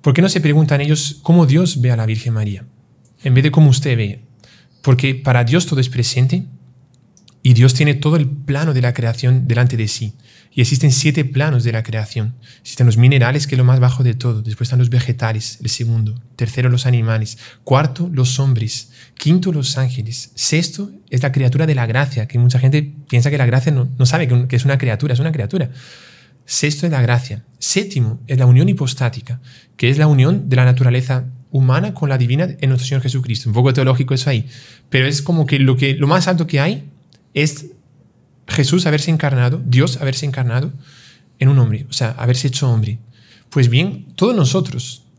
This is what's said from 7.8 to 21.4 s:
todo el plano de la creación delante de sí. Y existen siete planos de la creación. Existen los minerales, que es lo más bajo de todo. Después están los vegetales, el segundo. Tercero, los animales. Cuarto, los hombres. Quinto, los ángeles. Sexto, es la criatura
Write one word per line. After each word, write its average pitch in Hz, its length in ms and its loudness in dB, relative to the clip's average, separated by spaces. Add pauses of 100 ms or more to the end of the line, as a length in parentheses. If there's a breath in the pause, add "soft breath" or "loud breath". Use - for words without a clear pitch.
todo 151 220 0
el 143 100 0
plano 143 460 -4
de 127 80 0
la 123 120 0
creación 123 540 0
delante 123 300 2
de 110 100 -2
sí. 104 260 -6 (400 soft breath)
Y - 80 -4
existen 131 300 2
siete 151 320 0
planos 131 400 0
de 120 80 -2
la 113 100 -4
creación. 110 540 -6 (260 loud breath)
Existen - 240 -2
los 110 120 4
minerales, 131 500 4
que 139 80 -4
es - 20 0
lo 127 60 2
más 127 160 4
bajo 127 240 2
de 117 120 0
todo. 120 260 -4
Después 110 260 -6
están 127 120 0
los 123 100 2
vegetales, 117 720 -2
el 120 80 -6
segundo. 113 520 -2 (140)
Tercero, 123 340 -2
los 123 160 0
animales. 113 520 0 (260 loud breath)
Cuarto, 151 480 0
los 127 260 0
hombres. 123 540 -2 (260 loud breath)
Quinto, 180 360 0
los 135 240 -4
ángeles. 127 580 -6
Sexto, 170 560 -4 (180)
es 127 140 -2
la 139 80 -2
criatura 131 360 0